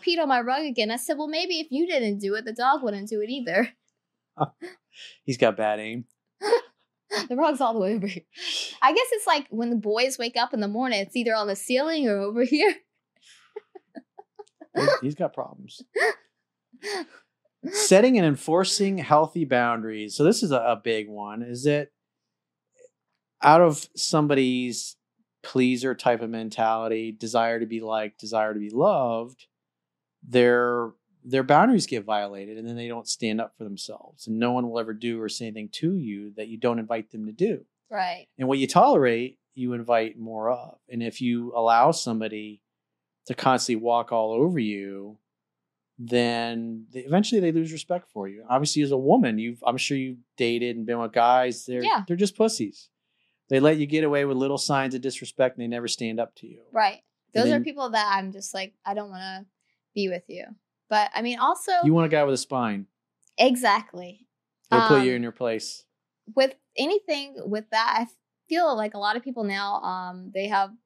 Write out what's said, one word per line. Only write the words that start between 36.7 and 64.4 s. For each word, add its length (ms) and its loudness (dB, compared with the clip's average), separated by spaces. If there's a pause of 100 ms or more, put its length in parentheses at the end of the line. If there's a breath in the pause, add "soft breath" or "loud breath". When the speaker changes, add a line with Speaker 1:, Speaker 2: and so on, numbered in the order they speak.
Speaker 2:
invite 320 -6
them 160 -10
to 60 -10
do. 320 -2 (260)
Speaker 1:
Right. 360 -6 (120)
Speaker 2:
And 80 -4
what 120 2
you 100 0
tolerate, 720 4 (160)
you 180 -6
invite 460 0
more 320 -6
of. 280 -6 (100)
And 140 -6
if 180 -6
you 360 -2
allow 340 6
somebody 720 -6 (640)
to 80 -8
constantly 480 0
walk 300 0
all 200 0
over 260 2
you, 600 -8 (800)
then 920 -2
they, 80 -12
eventually 400 2
they 120 2
lose 200 -2
respect 360 -8
for 200 -10
you. 200 -16
Obviously, 340 2
as 100 0
a 40 2
woman, 420 4
you've, 280 -6
I'm 100 0
sure 200 -2
you've 220 -6 (180)
dated 400 0
and 100 -6
been 140 -2
with 120 -6
guys. 540 4
They're, 180 -4
Speaker 1:
Yeah. 220 0
Speaker 2:
they're 100 -2
just 200 0
pussies. 520 -2 (600)
They 100 4
let 180 6
you 80 -2
get 180 0
away 200 2
with 120 -2
little 220 0
signs 360 -2
of 60 -6
disrespect 580 -2
and 60 -8
they 40 -6
never 200 -6
stand 320 -6
up 160 -6
to 100 -20
you. 140 -20 (120)
Speaker 1:
Right. 300 0 (320)
Speaker 2:
And 80 4
Speaker 1:
Those 40 4
are 40 4
Speaker 2:
then 140 2
Speaker 1:
people 260 -6
that 260 0
I'm 160 -4
just 220 -14
like, 200 -8 (120)
"I 80 -4
don't 160 -8
wanna 360 -14 (480)
be 140 -2
with 200 -8
you." 160 -14 (460)
But, 240 2
I 80 -4
mean, 160 -4
also 340 0 (120)
Speaker 2:
You 100 6
want 120 4
a 40 -2
guy 140 4
with 100 2
a 40 -2
spine. 480 -4 (520)
Speaker 1:
Exactly. 880 0 (440)